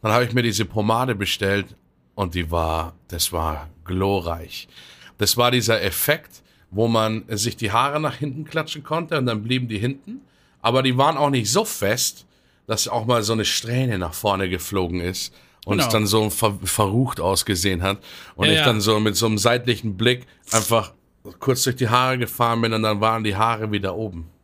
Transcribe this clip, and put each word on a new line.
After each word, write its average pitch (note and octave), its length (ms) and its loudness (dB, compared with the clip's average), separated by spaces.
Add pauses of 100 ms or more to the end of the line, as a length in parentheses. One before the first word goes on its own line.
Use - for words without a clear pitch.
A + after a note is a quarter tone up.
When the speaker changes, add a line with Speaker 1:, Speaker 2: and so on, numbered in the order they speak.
Speaker 1:
Dann G#2+ 100 2
habe B2 120 6
ich G#2+ 80 -4
mir B2 100 2
diese A2 240 0
Pomade A2 480 0
bestellt G2 600 -2 (400)
und F2+ 200 -4
die E2 160 -4
war, E2 440 -2 (140)
das - 240 -4
war D#2+ 360 -4 (160)
glorreich. F2+ 840 -4 (500)
Das G#2 180 0
war A#2+ 140 2
dieser A2+ 320 2
Effekt, - 600 -2 (280)
wo G#2+ 180 0
man A2 400 0
sich A2 280 -4
die G#2 160 -4
Haare C#3 280 2
nach D3 160 -4
hinten D3+ 280 -6
klatschen D#3 400 -6
konnte D#3+ 340 -4
und B2+ 80 0
dann G#2+ 160 -2
blieben B2 260 -2
die G#2+ 100 -4
hinten. C#3 420 -6 (420)
Aber B2 200 4
die B2+ 140 2
waren C#3+ 200 4
auch C#3+ 140 2
nicht A2+ 200 0
so G3 140 2
fest, - 640 -2 (400)
dass A2 220 -2
auch A2 180 -2
mal A#2+ 160 2
so G#2 100 0
eine A2 120 0
Strähne A#2+ 540 0
nach E2 160 -4
vorne F#2+ 340 0
geflogen F2+ 520 -2
ist F2+ 340 -6 (320)
und G2+ 120 0
Speaker 2:
Genau. C#3 100 2
Speaker 1:
es A2 40 0
dann G#2+ 140 2
so G#2+ 240 2
ver-, G2+ 320 0
verrucht G#2+ 580 0
ausgesehen F#2 640 0
hat. G2 160 -2 (380)
Und A2+ 100 0
Speaker 2:
Ja, D#3 60 4
Speaker 1:
ich D#3+ 80 4
Speaker 2:
ja. D3+ 40 4
Speaker 1:
dann A2+ 160 4
so G#2+ 200 4
mit G#2+ 160 2
so A2+ 100 0
einem A2 120 2
seitlichen A#2 580 0
Blick B2 300 0 (260)
einfach A2+ 400 2 (480)
kurz B2+ 240 0
durch B2+ 120 0
die B2 120 0
Haare B2+ 300 4
gefahren A#2 440 0
bin A2+ 100 0
und A2 120 0
dann G#2 160 2
waren A2 240 2
die G#2 120 0
Haare A2 360 0
wieder F#2+ 240 -2
oben. F2+ 320 -8 (160)